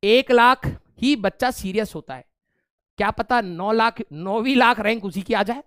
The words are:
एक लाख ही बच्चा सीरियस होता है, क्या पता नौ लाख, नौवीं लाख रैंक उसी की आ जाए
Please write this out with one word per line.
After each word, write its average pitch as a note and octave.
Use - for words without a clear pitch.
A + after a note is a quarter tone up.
एक A#3+
लाख A#3+
ही D4
बच्चा G#3+
सीरियस G3+
होता C#3+
है, B2+
क्या G#3
पता A#3+
नौ F#3
लाख, A3+
नौवीं G#3+
लाख A#3+
रैंक G#3
उसी G3
की A3
आ G3+
जाए A#3+